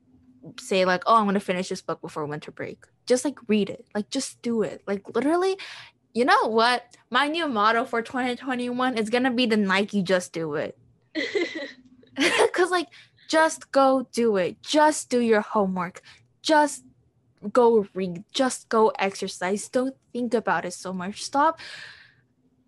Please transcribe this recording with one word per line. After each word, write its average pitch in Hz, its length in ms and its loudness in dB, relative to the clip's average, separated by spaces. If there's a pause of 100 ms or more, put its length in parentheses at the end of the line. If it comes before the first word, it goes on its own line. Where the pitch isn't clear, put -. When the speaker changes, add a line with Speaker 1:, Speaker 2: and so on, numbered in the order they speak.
(600)
Speaker 1:
say, 190 240 0
like, 180 220 0
"Oh, 226 100 6
I'm 214 100 2
gonna 202 140 0
finish 185 280 -4
this 185 140 -8
book - 180 -8
before 165 240 -10
winter 147 280 -10
break." - 340 -14 (200)
Just, 247 180 2
like, 294 140 -6 (100)
read 208 220 0
it. - 240 -16
Like, 208 160 -6
just - 320 -6
do 233 200 -2
it. - 240 -6
Like, 196 280 -6
literally, 349 440 0 (560)
you 233 100 2
know 392 220 4
what? 233 500 0 (140)
My 269 180 2
new 320 200 -2
motto 226 360 2
for 233 180 -2
twenty 247 340 -4
twenty-one 247 600 -4
is 220 140 -2
gonna 247 220 2
be 247 140 2
the 220 100 2
Nike 196 460 2
"Just 180 300 0
Do 160 220 -6
It." 139 240 -6 (360)
Speaker 2:
<laughs> 311 640 -6 (380)
Speaker 1:
<laughs> 427 360 2
'Cause, 349 180 2
like, 349 180 -2 (400)
just 320 440 0
go 269 400 4
do 233 240 2
it. 180 260 -2
Just 302 480 2
do 247 100 2
your 226 200 4
homework. 185 600 -2 (400)
Just 302 420 2 (680)
go 233 400 6
read. 185 400 -6
Just - 360 -2
go 220 200 4 (100)
exercise. 190 720 -4
Don't 262 280 -2 (160)
think 240 220 -4
about 175 300 0
it 175 80 -10
so 185 200 -10
much. 185 300 -8
Stop 311 380 0 (1080)